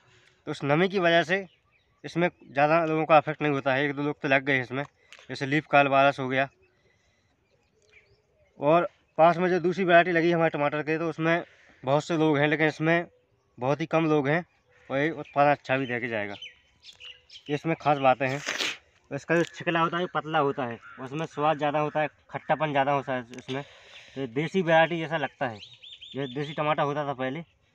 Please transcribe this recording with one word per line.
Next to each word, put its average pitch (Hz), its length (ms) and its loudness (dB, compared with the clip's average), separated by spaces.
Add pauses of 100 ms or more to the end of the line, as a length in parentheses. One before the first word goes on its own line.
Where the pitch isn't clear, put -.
(480)
तो 160 40 -8
उस 147 120 -10
नमी 151 260 2
की 196 100 -4
वजह 170 240 4
से 185 220 -2 (580)
इसमें 165 240 0
ज़्यादा 151 580 2
लोगों 156 200 0
का 160 120 6
इफेक्ट 147 240 2
नहीं 151 120 2
होता 135 200 0
है। 139 120 0
एक 143 100 -4
दो 143 80 -6
लोग 147 180 -4
तो 151 60 -4
लग 135 160 2
गए 135 180 0
इसमें, 135 220 -6 (460)
जैसे 131 160 -8
लीफ 147 220 -2
कल 143 200 6
वायरस 135 320 4
हो 131 80 -4
गया। 135 220 -2 (2000)
और 160 280 2 (300)
पास 165 200 6
में 180 120 0
जो 180 100 0
दूसरी 175 240 -2
वैरायटी 175 280 6
लगी 165 160 2
है 170 80 2
हमारे 165 140 2
टमाटर 147 320 -2
के, 156 160 -4
तो 165 120 -4
उसमें 165 340 0 (400)
बहुत 139 200 2
से 170 140 -2
लोग 156 200 4
हैं, 147 100 2
लेकिन 151 200 2
इसमें 165 400 0 (500)
बहुत 135 240 -2
ही 160 60 -4
कम 160 180 2
लोग 151 220 2
हैं 165 160 0 (460)
और 127 80 -4
ये 147 140 0
उत्पादन 143 400 2
अच्छा 131 260 -2
भी 135 80 -4
देके 120 220 -6
जाएगा। 104 280 -6 (1120)
ये 147 60 -2
इसमें 160 200 -4
खास 147 240 0
बातें 131 280 2
हैं। 139 140 -4 (720)
इसका 143 240 -4
जो 170 100 2
छिकला 165 340 -4
होता 165 180 0
है, 180 60 -4
ये 175 100 -6
पतला 156 260 -2
होता 139 260 -2
है, 117 140 -10 (200)
उसमें 131 280 -8
स्वाद 151 300 -2
ज़्यादा 147 220 -2
होता 151 220 -2
है, 151 60 -2 (220)
खट्टापन 151 420 -2
ज़्यादा 139 200 0
होता 139 220 -2
है 123 120 -6 (120)
इसमें। 135 260 -8 (520)
तो 135 60 -8
ये 135 80 -6
देसी 156 320 -2
वैरायटी 160 360 2
जैसा 160 200 -4
लगता 139 300 -6
है, 107 120 -10 (540)
ये 139 160 -6
देसी 147 240 -8
टमाटर 156 300 -2
होता 147 220 -4
था 143 80 -6
पहले, 131 300 -6 (320)